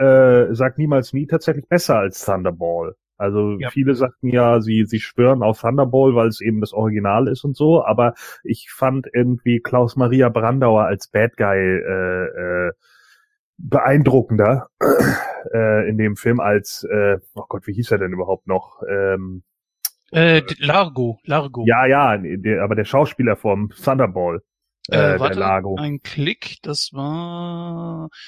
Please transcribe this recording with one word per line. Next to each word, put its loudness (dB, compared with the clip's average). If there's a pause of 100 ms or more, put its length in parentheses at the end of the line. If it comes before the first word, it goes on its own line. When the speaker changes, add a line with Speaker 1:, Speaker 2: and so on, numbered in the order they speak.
(500)
Speaker 1:
äh, -4
Sag -2
niemals 0
nie -4
tatsächlich -4
besser 2
als -4
Thunderball. -4 (220)
Also -2
Speaker 2:
Ja. -6
Speaker 1:
viele 0
sagten -2
ja, 4
sie, 2
sie -2
schwören 2
auf 0
Thunderball, 2
weil 4
es -4
eben -2
das -4
Original 0
ist -6
und -4
so, 4
aber 2 (280)
ich -8
fand -2
irgendwie 0
Klaus 0
Maria 4
Brandauer 2
als -4
Bad 0
Guy, 0
äh, -2 (440)
äh, -6 (840)
beeindruckender, 2 (120)
<clears throat> 0
äh, 0
in -2
dem 0
Film 0
als, -2
äh, 0 (160)
oh -12
Gott, -10
wie -6
hieß -4
er 2
denn -6
überhaupt -6
noch? -6
Ähm, -4 (680)
Speaker 2:
Äh, 4
d-, -10
Largo, -2
Largo. -4
Speaker 1:
Ja, 4
ja, 4
der, -4
aber -2
der -2
Schauspieler 0
vom -2
Thunderball, -2 (500)
äh, 0
Speaker 2:
Äh, 2
Speaker 1:
der -2
Speaker 2:
warte, -2
Speaker 1:
Largo. -2
Speaker 2:
ein -8
Klick, -8
das -8
war -10 (200)